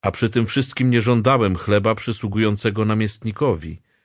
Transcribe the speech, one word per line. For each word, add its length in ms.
A 80
przy 200
tym 160
wszystkim 440
nie 100
żądałem 560
chleba 380
przysługującego 880
namiestnikowi, 960